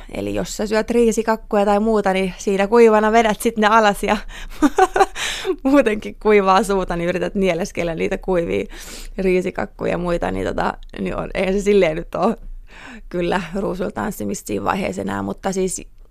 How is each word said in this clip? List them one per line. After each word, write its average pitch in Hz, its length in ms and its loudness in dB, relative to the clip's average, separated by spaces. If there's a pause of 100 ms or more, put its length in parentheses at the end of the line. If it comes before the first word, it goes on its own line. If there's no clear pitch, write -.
(140)
Eli - 200 -6
jos 196 220 -6
sä 214 100 -4
syöt 214 240 -2
riisikakkuja 220 760 2
tai 202 160 4
muuta, 214 320 2
niin 190 260 0
siinä 196 280 0
kuivana 214 460 6
vedät 220 280 4
sit 226 160 0
ne 214 100 4
alas 208 360 4
ja 208 140 0 (460)
<laughs> - 1000 0
muutenkin 226 600 2
kuivaa 202 400 6
suuta, 185 340 -2
niin 170 120 -2
yrität 175 260 -2
nieleskellä 175 600 -2
niitä 185 240 -4
kuivia 185 460 -2 (540)
riisikakkuja 185 760 -2
ja 175 60 -2
muita, 175 320 -2
niin - 160 -4
tota, 175 280 -2 (260)
niin 190 160 -4
on, - 180 -6
eihän 190 200 0
se 202 60 0
silleen 185 360 4
nyt 165 180 -12
oo 185 220 0 (720)
kyllä 175 340 -2 (120)
ruusulla 185 360 -4
tanssimista 202 560 -6
siinä - 180 -4
vaiheessa 190 380 -2
enää, - 200 -6
mutta 196 300 -6
siis 185 300 -4 (280)